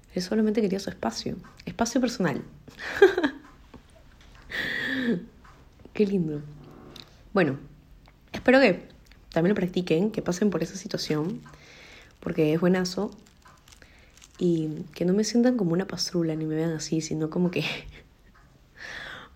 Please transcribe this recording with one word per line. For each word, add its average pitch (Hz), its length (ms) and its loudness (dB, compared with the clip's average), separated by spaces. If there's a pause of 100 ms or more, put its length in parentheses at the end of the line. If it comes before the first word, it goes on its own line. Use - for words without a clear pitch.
(140)
Él 185 80 -2
solamente 214 400 0
quería 196 180 0
su - 100 -8
espacio, - 480 -6 (280)
espacio - 360 0
personal. 185 400 0 (580)
<laughs> - 2250 0 (720)
Qué 214 120 4
lindo. 165 360 0 (920)
Bueno, 147 240 2 (760)
espero 254 260 6
que 196 280 4 (440)
también 170 180 2
lo 208 60 4
practiquen, 180 560 0
que - 100 -4
pasen 190 280 0
por 175 140 -2
esa - 120 -8
situación, 180 680 -4 (800)
porque 160 340 2
es 165 60 2
buenazo. 180 520 0 (1300)
Y 165 480 0 (100)
que 175 100 -2
no 180 80 2
me 214 100 2
sientan 240 320 2
como 180 180 0
una 185 120 0
pastrula, 165 500 -2
ni 156 100 -4
me 156 100 -2
vean 160 160 0
así, 160 300 -4
sino 156 280 -4
como 175 220 0
que 160 120 -2
<laughs> - 380 -8 (1300)